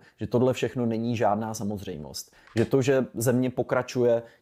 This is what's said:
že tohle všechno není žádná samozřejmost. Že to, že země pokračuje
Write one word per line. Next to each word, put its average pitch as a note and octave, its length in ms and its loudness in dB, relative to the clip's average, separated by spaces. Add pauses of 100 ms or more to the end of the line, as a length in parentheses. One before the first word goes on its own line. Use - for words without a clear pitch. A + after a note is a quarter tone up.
(200)
že G#2+ 60 -6
tohle B2+ 280 2
všechno A#2+ 320 -2
není A2+ 300 -2
žádná A2 380 0
samozřejmost. F#2+ 840 -10 (200)
Že A2+ 80 4
to, C3+ 180 2
že C3 320 2
země B2 360 0
pokračuje B2 720 0 (200)